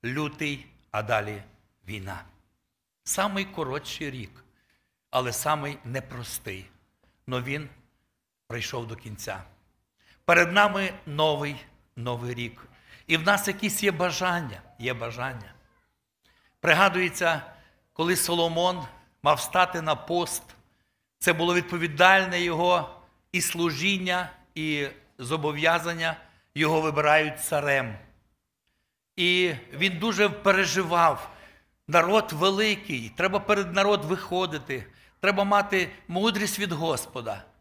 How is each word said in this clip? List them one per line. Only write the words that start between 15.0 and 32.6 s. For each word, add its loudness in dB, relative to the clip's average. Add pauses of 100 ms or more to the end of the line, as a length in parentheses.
Пригадується, 2 (500)
коли 0
Соломон 0 (360)
мав 4
стати 0
на 0
пост, -4 (760)
це 2
було 2
відповідальне 4
його 2 (320)
і 0
служіння, 0 (240)
і -2 (300)
зобов'язання. 0 (380)
Його 4
вибирають 4
царем. 0 (1160)
І 2 (180)
він -2
дуже 2
переживав. 2 (580)
Народ 4
великий, 0